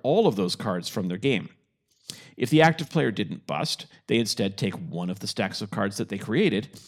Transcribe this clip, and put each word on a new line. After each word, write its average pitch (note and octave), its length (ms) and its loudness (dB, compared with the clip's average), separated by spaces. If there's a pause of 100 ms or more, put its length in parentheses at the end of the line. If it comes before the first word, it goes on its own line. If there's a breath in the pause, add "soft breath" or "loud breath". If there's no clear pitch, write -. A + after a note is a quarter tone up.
all F#3+ 240 4
of A2+ 100 2
those F2+ 180 0
cards F2+ 320 -4
from F#2 220 -4
their F2+ 80 -4
game. A#2 320 0 (880 loud breath)
If B2 120 0
the D#3 120 8
active D#3+ 280 6
player C#3 220 2
didn't G2+ 340 -4
bust, - 420 -4 (200 soft breath)
they A2+ 120 4
instead G2+ 380 -2
take F#2+ 180 -2
one F2 340 -6
of F#2 100 -8
the G2 80 -10
stacks F#2+ 340 -4
of G#2 80 -8
cards G2 280 -2
that - 100 -4
they G2+ 100 -6
created, A2+ 720 0